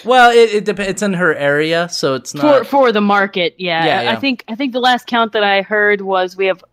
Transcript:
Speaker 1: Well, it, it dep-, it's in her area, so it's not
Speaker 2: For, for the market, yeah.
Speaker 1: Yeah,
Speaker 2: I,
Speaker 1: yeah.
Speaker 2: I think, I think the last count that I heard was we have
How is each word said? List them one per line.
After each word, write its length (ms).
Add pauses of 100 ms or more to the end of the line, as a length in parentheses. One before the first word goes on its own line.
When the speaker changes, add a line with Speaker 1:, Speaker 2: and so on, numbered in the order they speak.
Speaker 1:
Well, 260
it, 240
it 120
dep-, 120
it's 240
in 120
her 200
area, 540
so 260
it's 180
not 260
Speaker 2:
For, 60
for 280
the 80
market, 580
yeah. 260
Speaker 1:
Yeah, 140
Speaker 2:
I, 60
Speaker 1:
yeah. 80
Speaker 2:
I 40
think, 300
I 80
think 180
the 60
last 300
count 240
that 100
I 200
heard 400
was 340
we 100
have 160 (100)